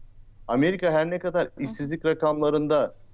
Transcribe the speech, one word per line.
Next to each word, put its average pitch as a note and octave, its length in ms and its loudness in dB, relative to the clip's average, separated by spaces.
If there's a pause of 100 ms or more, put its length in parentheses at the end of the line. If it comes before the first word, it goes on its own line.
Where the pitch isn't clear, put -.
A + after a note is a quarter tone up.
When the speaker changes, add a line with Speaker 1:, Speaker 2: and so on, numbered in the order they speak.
(480)
Speaker 1:
Amerika E3 440 2
her D#3 180 2
ne F3 100 -4
kadar F3 280 -2
Speaker 2:
Hı - 80 -12
hı. - 80 -6
Speaker 1:
işsizlik C#3+ 420 -6
rakamlarında D3+ 920 2 (180)